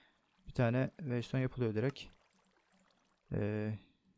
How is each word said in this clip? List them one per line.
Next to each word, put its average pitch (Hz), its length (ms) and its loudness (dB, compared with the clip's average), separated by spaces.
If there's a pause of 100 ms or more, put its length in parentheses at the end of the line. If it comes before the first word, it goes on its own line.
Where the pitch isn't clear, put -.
(460)
Bir - 60 -12
tane 127 460 2
Waystone 127 440 -2
yapılıyor 123 320 0
direkt. 117 260 0 (1300)
Ee, 107 460 0 (400)